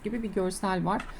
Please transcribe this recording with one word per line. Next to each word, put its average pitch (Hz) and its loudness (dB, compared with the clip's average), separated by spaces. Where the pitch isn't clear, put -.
gibi 226 -2
bir 214 -2
görsel 185 2
var. 208 2